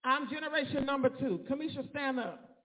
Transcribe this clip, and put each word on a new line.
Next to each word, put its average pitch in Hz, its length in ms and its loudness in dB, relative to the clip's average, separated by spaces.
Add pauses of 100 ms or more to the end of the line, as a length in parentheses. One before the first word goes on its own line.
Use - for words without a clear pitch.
I'm 262 240 2
generation 294 560 -2
number 269 260 6
two. 254 380 -2
Kamisha, 285 420 -2
stand 269 280 -2
up. 196 460 -8